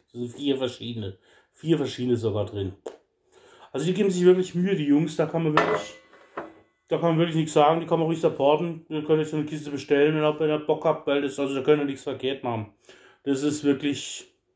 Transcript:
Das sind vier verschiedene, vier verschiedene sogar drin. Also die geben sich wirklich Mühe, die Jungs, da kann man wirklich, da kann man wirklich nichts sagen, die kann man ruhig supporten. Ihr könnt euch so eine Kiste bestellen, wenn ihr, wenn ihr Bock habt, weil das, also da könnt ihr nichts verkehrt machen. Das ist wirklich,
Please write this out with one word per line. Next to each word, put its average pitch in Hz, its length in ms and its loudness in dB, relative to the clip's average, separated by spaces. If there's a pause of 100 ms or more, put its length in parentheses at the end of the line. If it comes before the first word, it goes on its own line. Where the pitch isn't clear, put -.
(120)
Das 120 80 -14
sind 120 80 -8
vier 135 280 -2
verschiedene, 117 640 -8 (340)
vier 160 240 0
verschiedene 123 400 -2
sogar 104 300 -2
drin. 98 280 -8 (1000)
Also 139 140 -4
die 180 80 0
geben 196 160 2
sich 180 140 0
wirklich 180 300 4
Mühe, 180 220 0
die 151 100 -2
Jungs, 151 300 2
da 160 100 0
kann 165 180 -2
man 151 120 0
wirklich, 143 380 -2 (920)
da 156 100 0
kann 165 120 2
man 160 80 4
wirklich 170 180 2
nichts 156 160 0
sagen, 160 280 6
die 165 60 -6
kann 165 120 2
man 160 80 0
ruhig 165 140 -2
supporten. 160 680 2
Ihr 156 160 -4
könnt 156 160 2
euch 151 80 -4
so 156 80 -6
eine 147 100 -2
Kiste 147 240 -10
bestellen, 143 440 2
wenn 156 80 0
ihr, 151 160 2
wenn 156 120 0
ihr 151 80 0
Bock 151 260 -2
habt, 156 220 0
weil 143 160 0
das, 139 160 -6
also 139 160 -4
da 135 80 -4
könnt 147 200 4
ihr 139 40 -2
nichts 139 180 -8
verkehrt 135 400 -6
machen. 113 280 -4 (520)
Das 139 180 0
ist 147 220 -2
wirklich, - 680 -2 (240)